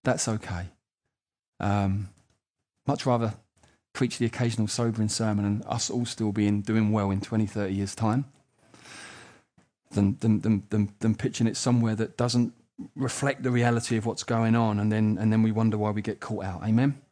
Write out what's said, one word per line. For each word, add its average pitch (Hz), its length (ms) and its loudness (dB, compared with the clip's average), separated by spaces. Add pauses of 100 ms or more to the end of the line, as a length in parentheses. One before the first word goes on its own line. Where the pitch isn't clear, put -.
That's - 240 0
okay. 92 380 -6 (920)
Um, 101 520 0 (760)
much 143 200 0
rather 117 280 2 (600)
preach 123 240 -2
the 120 80 2
occasional 117 420 0
sobering 110 400 0
sermon 107 380 0
and 104 200 -2
us - 220 -4
all 120 160 -2
still 110 280 -4
being 104 280 2
doing 107 320 2
well 101 180 2
in 98 120 -2
twenty, 107 240 0
thirty 98 260 -4
years' 98 220 -4
time 113 320 0 (1700)
than, 101 280 2
than, 107 200 2
than, 101 280 0
than, 104 300 0
than 113 160 2
pitching 120 320 0
it 110 100 0
somewhere 117 380 2
that 110 240 -4
doesn't 120 340 2 (420)
reflect 135 480 -4
the 127 80 -2
reality 120 460 2
of 110 80 -2
what's 113 180 -4
going 113 320 2
on, 110 240 2
and 107 140 2
then, 107 260 2
and 107 140 2
then 110 100 4
we 110 80 4
wonder 110 280 0
why 104 140 0
we 104 100 -4
get 104 180 -6
caught 104 240 -6
out. 92 180 -8
Amen? 123 380 2 (120)